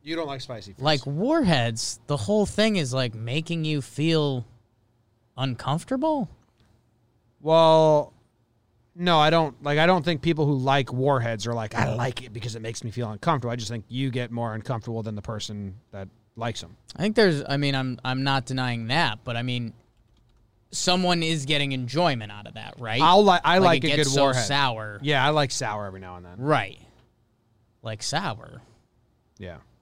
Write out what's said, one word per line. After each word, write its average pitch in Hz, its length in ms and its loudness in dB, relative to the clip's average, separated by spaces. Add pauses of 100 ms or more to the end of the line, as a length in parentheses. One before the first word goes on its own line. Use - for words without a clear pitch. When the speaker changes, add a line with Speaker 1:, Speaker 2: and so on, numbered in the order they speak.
Speaker 1:
You 156 160 -8
don't 160 100 -6
like 135 140 -10
spicy 107 320 -14
foods. 131 100 -14
Speaker 2:
Like 147 240 0
warheads, 156 1000 0
the 147 100 0
whole 208 280 2
thing 214 300 0
is, 135 180 -2
like, 123 220 -2
making 156 480 -4
you 151 180 -2
feel 147 640 0 (920)
uncomfortable. 170 920 -2 (1080)
Speaker 1:
Well, 160 720 4 (840)
no, 175 240 2
I 151 100 6
don't, 160 340 2
like, 147 160 0
I 160 60 6
don't 180 180 4
think 165 180 -2
people 156 240 2
who 143 100 2
like 135 380 0
warheads 117 540 0
are 117 60 -2
like, 113 200 -6
"I - 220 0
like 123 260 -4
it 123 120 -16
because 110 220 -8
it 113 60 -10
makes 113 220 -8
me 113 80 -6
feel 117 180 -6
uncomfortable." 120 420 -2
I 123 40 -4
just 113 160 -8
think 113 160 -8
you 131 240 -4
get 120 200 -6
more 117 220 -4
uncomfortable 113 500 -6
than 107 120 -8
the 101 80 -8
person 104 520 -10 (160)
that 95 180 -14 (260)
likes 117 260 -6
'em. 85 140 -18 (200)
Speaker 2:
I 147 60 -8
think 214 140 0
there's, 175 320 4
I 139 100 -2
mean, 143 160 0
I'm, 131 320 -4
I'm 131 180 -2
not 135 220 0
denying 123 420 -4
that, 127 360 0
but 117 120 -6
I 117 60 -4
mean, 123 320 -4 (1000)
someone 180 520 2
is 160 220 -2
getting 143 260 0
enjoyment 127 600 -2
out 104 160 -16
of - 80 -18
that, 107 240 -14
right? 117 220 -2
Speaker 1:
I'll 185 220 8
li-, 185 200 6
I 170 160 6
Speaker 2:
Like, 190 60 6
Speaker 1:
like 160 180 6
Speaker 2:
it 160 100 2
Speaker 1:
a - 40 2
Speaker 2:
gets 147 120 2
Speaker 1:
good 135 60 0
Speaker 2:
so 143 100 4
Speaker 1:
warhead. 127 200 2
Speaker 2:
sour. 110 560 -2
Speaker 1:
Yeah, 139 240 2
I 147 40 4
like 147 220 2
sour 107 360 -6
every 95 120 -14
now 90 180 -14
and 90 80 -18
then. 90 140 -18
Speaker 2:
Right. 123 400 -2 (1000)
Like 110 220 -10
sour. 143 580 -6 (800)
Speaker 1:
Yeah. 87 180 -14 (240)